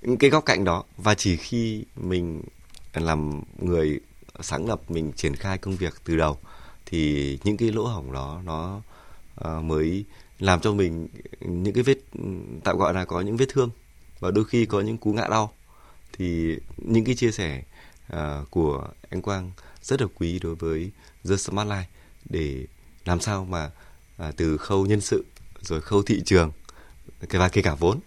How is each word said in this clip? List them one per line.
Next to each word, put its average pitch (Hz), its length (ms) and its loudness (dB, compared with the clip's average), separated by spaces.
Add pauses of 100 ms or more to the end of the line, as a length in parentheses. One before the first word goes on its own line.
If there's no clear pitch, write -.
những 123 140 2
cái 135 140 8
góc 151 140 4
cạnh 98 200 4
đó, 90 200 2 (120)
và 104 180 4
chỉ 90 220 2
khi 110 480 -2 (120)
mình 87 460 -2 (520)
làm 76 480 -2 (160)
người 80 420 2 (400)
sáng 80 280 -4
lập, - 220 -4
mình 80 260 -2
triển 71 200 -2
khai 95 220 -4
công 95 180 -4
việc 87 180 -4 (100)
từ 82 120 0
đầu 78 220 2 (480)
thì 73 580 0
những 104 120 2
cái 110 160 0
lỗ 110 140 -2
hổng 78 260 -6
đó 69 320 -8
nó, 87 360 -6 (540)
ờ, 80 260 -6
mới 80 440 0 (340)
làm 92 220 4
cho 107 120 2
mình 85 360 0 (320)
những 90 340 -2
cái 123 80 2
vết, 135 160 4 (640)
tạm 90 140 2
gọi 90 160 4
là 92 100 0
có 87 160 -4
những 104 160 -2
vết 127 120 4
thương, 123 220 2 (500)
và 92 100 0
đôi 104 140 4
khi 117 220 2
có 101 140 2
những 110 180 -2
cú 107 140 0
ngã 110 180 0
đau. 110 220 2 (600)
Thì 82 440 0 (200)
những 113 280 4
cái 123 100 2
chia 120 160 2
sẻ, 78 320 -4 (460)
ờ, 73 420 -4
của 71 380 0 (220)
anh 92 120 -4
Quang 95 280 -4 (320)
rất 135 180 0
là 113 140 2
quý 87 240 -2
đối 85 160 -4
với 82 360 -4 (380)
The 98 80 4
Smart 104 320 -2
Life 98 160 -4 (460)
để 69 360 -4 (380)
làm 87 160 0
sao 98 240 -4
mà, 85 260 -4 (460)
à, 78 200 -8
từ 80 200 2
khâu 98 300 2
nhân 104 140 4
sự, 101 240 0 (360)
rồi 80 200 -4
khâu 101 220 2
thị 101 220 2
trường, 85 280 6 (760)
cái, 92 120 2
và 92 80 6
kể 98 140 4
cả 87 120 2
vốn. 87 320 2